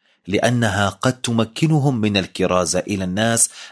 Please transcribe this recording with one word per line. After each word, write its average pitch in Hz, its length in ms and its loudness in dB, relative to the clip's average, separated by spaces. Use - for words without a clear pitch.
لأنها 104 600 0
قد 127 320 -2
تمكنهم 127 800 0
من 104 160 0
الكرازة 90 640 0
إلى 98 240 -4
الناس 110 460 0